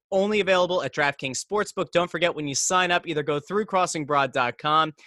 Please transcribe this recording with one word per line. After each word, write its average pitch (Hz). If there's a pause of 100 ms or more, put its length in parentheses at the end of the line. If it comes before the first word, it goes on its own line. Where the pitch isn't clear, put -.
(120)
Only 202
available 180
at 135
DraftKings 139
Sportsbook. 196
Don't 175
forget, 170
when 151
you 135
sign 185
up, 175
either 151
go 147
through 202
crossing 170
broad 139
dot 123
com 156 (140)